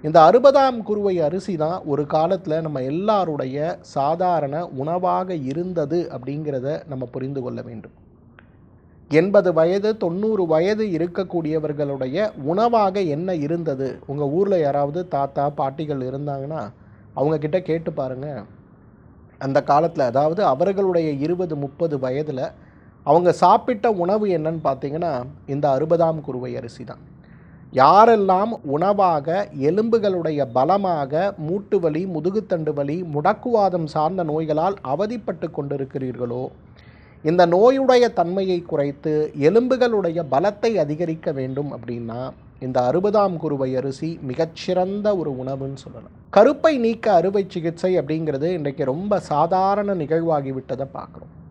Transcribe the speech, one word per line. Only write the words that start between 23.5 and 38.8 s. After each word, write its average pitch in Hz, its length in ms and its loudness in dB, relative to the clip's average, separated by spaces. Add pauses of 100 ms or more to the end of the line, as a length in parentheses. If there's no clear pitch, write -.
உணவு 208 220 0 (140)
என்னன்னு 156 320 -4
பார்த்தீங்கன்னா, 147 440 -4 (380)
இந்த 147 140 0 (100)
அறுபதாம் 160 500 0
குருவை 123 300 -8
அரிசி 117 280 -12
தான். - 200 -16 (680)
யாரெல்லாம் 196 800 6 (220)
உணவாக, 175 520 2 (420)
எலும்புகளுடைய 190 720 0 (160)
பலமாக, 160 560 2 (340)
மூட்டு 202 340 -2
வலி, 160 260 0
முதுகுத்தண்டு 170 720 -2
வலி, 143 180 -2 (180)
முடக்குவாதம் 190 800 0
சார்ந்த 165 300 0
நோய்களால் 156 520 -2 (160)
அவதிப்பட்டு 196 640 -6
கொண்டிருக்கிறீர்களோ, 131 840 -6 (840)
இந்த 175 220 6
நோயுடைய 247 640 6
தன்மையை 185 500 -2
குறைத்து 147 520 -2 (340)